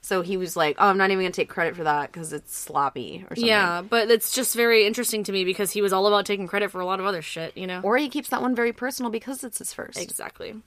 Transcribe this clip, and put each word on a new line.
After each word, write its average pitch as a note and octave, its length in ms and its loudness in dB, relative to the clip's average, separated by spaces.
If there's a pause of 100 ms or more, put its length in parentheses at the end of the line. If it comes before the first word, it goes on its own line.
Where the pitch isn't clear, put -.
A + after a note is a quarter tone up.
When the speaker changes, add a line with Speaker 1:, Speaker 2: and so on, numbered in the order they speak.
Speaker 1:
So F#3+ 160 0
he F#3 140 -4
was F3+ 220 -4
like, D3+ 220 2
"Oh, G3+ 100 6
I'm F#3+ 80 4
not F#3+ 140 4
even F#3+ 120 2
gonna F3+ 80 0
take F3 160 -2
credit E3+ 300 -2
for E3 80 -4
that D3 260 0
'cause E3 220 -10
it's - 200 -12
sloppy," C#3 760 -4
or - 60 -8
something. A#3 100 -2
Speaker 2:
Yeah, F#3 360 4
but A3 300 2
it's A3+ 220 4
just B3+ 200 0
very A#3 320 6
interesting A3 380 -2
to G3+ 80 -6
me F#3+ 140 0
because F#3+ 260 0
he G#3 100 -2
was G3 120 2
all F#3+ 140 6
about G3+ 180 4
taking G3+ 200 -2
credit G3+ 260 -2
for F#3 100 -6
a F3+ 40 -4
lot F#3+ 140 -2
of F#3 60 -4
other F#3 160 -2
shit, - 340 -10
you F#3 120 -8
know? F3+ 180 -6
Speaker 1:
Or G#3+ 120 2
he D4 120 0
keeps C#4+ 180 -6
that B3 140 -2
one B3+ 120 0
very A#3 200 0
personal B3 380 -6
because B3 340 -8
it's - 140 -10
his - 140 -10
first. - 240 -12
Speaker 2:
Exactly. - 580 -10 (120)